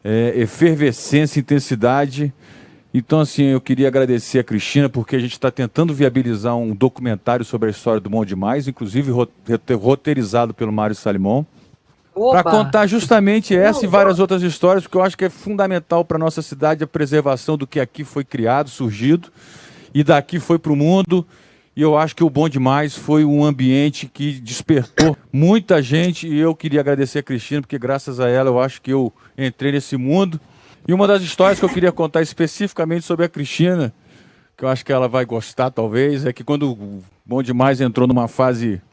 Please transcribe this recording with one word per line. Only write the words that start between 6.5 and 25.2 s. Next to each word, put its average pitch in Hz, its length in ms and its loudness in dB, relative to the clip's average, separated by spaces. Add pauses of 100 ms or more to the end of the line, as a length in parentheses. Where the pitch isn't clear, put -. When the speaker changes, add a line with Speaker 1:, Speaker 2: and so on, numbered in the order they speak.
Speaker 1:
um 113 180 -4
documentário 123 680 -2
sobre 110 240 -4
a 107 40 -2
história 110 280 -2
do 101 100 -10
Bom 110 140 -2
Demais, 101 420 -4
inclusive 127 460 -4
ro-, 120 160 0 (180)
rote-, 117 280 -2
roteirizado 120 800 0
pelo 110 180 -6
Mário 107 240 -2
Salimon, 101 480 0 (720)
Speaker 2:
Opa! 233 280 4
Speaker 1:
pra 170 80 2
contar 208 360 4
justamente 208 680 2
essa 202 260 4
Speaker 2:
Não, 220 40 0
Speaker 1:
e - 20 -4
várias 190 300 4
Speaker 2:
não. 185 60 4
Speaker 1:
outras 185 180 0
histórias, 180 420 2
porque - 140 -4
eu 185 60 4
acho 185 140 -2
que - 80 -4
é 185 40 -2
fundamental 185 760 -2
pra 170 140 -4
nossa 160 240 -2
cidade 151 420 -2
a 151 40 -6
preservação 147 680 -2
do 139 120 -8
que - 120 -4
aqui 135 240 -6
foi 139 220 -8
criado, 131 440 -2
surgido, 123 600 -2 (640)
e 147 100 2
daqui 147 360 2
foi 170 200 0
pro 156 160 -2
mundo. 170 500 2 (520)
E - 40 -2
eu 151 160 4
acho 156 180 0
que 170 80 0
o 165 60 4
Bom 147 200 0
Demais 139 480 0
foi 151 260 2
um 147 220 2
ambiente 139 640 0
que 143 340 -8
despertou 139 720 0 (160)